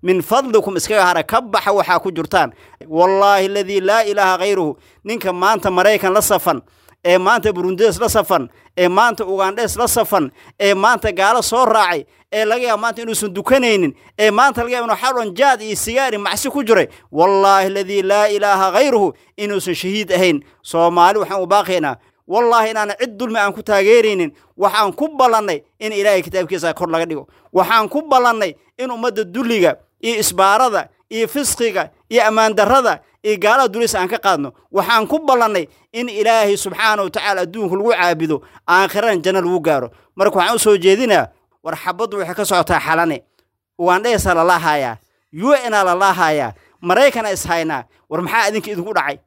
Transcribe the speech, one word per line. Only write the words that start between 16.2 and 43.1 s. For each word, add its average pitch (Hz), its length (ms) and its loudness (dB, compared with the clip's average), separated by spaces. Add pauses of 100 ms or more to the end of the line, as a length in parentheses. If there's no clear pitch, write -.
ku 285 140 -4
jiray. 208 240 2 (240)
Wallaahi 196 540 4
alladii 196 360 -4
laa 202 260 2
ilaaha 196 440 2
ghayruhu 220 400 2 (240)
inuusan 202 380 -4
shahiid 190 380 -4
ahayn. 175 280 2 (220)
Soomaali 175 560 2
waxaan 196 240 -4
u 175 40 -4
baaqaynaa. 180 500 0 (320)
Wallaahi 226 420 2
inaan 208 300 -4
cid 233 180 -6
dulmi 226 200 -4
aan 202 140 0
ku 208 100 -12
taageeraynin. 202 680 2 (240)
Waxaan 208 400 0
ku 302 120 -4
ballannay 226 540 0 (160)
in 220 140 -6
Ilaahay 202 300 2
kitaabkiisa 170 520 -4
kor 175 140 -6
laga 165 180 -2
dhigo. 151 220 -12 (240)
Waxaan 202 360 2
ku 285 140 -4
ballannay 240 520 0 (240)
in 254 120 -8
ummadda 226 340 -4
dulliga 202 520 0 (240)
iyo 226 200 -2
isbaarada 196 680 0 (220)
iyo 220 180 -4
fisqiga 220 640 -4 (180)
iyo 226 160 2
ammaan 220 300 2
darrada 214 460 2 (220)
iyo 214 140 0
gaalada 226 320 2
dulis 226 260 -2
aan 185 140 -2
ka 226 100 -4
qaadno. 151 340 -2 (200)
Waxaan 220 360 0
ku 311 100 0
ballannay 233 480 0 (260)
in 240 160 -8
Ilaahay 214 480 2
subxaanahu 202 480 -2
wa 175 60 -6
tacaala 190 320 -2
adduunka 185 340 -6
lagu 208 140 0
caabudo, 165 520 0 (260)
aakhirana 190 520 2
janno 185 200 -2
lagu 175 200 -2
gaaro. 139 300 -2 (260)
Marka 196 220 2
waxaan 202 180 0
u - 20 -2
soo 208 200 4
jeedinaa, 190 500 2 (360)
war 160 120 -6
xabaddu 196 420 -6
waxay 175 160 -6
ka 208 100 -4
socotaa 175 360 0
Xalane. 160 420 -2 (560)